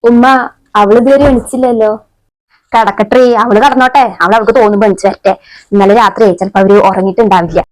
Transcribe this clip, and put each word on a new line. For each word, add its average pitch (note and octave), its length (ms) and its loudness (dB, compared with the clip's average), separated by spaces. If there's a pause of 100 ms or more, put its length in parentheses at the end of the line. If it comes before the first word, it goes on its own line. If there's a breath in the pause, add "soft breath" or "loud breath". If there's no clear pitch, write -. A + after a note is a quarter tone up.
ഉമ്മ, A#3+ 180 2 (500)
അവള് G#3 240 2
ഇതുവരെ C#4 240 2
എണീച്ചില്ലല്ലോ. A#3+ 640 -2 (800)
കിടക്കട്ടെ, A3 500 0 (200)
അവള് A3+ 220 0
കിടന്നോട്ടെ, B3+ 400 0 (180)
അവള് F#3 140 0
അവൾക്ക് A3 220 0
തോന്നുമ്പോ G#3 280 0
എണീച്ച് G3 200 -2
വരട്ടെ. F#3+ 260 -4 (400 loud breath)
ഇന്നലെ G3 220 2
രാത്രിയെ G#3+ 380 0
ചിലപ്പോ F#3+ 280 -4
അവര് G3 160 2 (120)
ഉറങ്ങിയിട്ടുണ്ടാവില്ല. F#3+ 720 -2 (120)